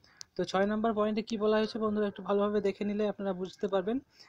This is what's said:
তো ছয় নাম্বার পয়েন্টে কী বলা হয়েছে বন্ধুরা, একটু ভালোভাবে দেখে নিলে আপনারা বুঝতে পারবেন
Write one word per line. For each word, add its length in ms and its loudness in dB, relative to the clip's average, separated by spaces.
তো 80 -2
ছয় 220 2
নাম্বার 280 0
পয়েন্টে 280 0
কী 140 -4
বলা 200 2
হয়েছে 220 0
বন্ধুরা, 280 0
একটু 160 -6
ভালোভাবে 380 2
দেখে 240 -2
নিলে 240 0
আপনারা 240 -4
বুঝতে 360 -6
পারবেন 320 0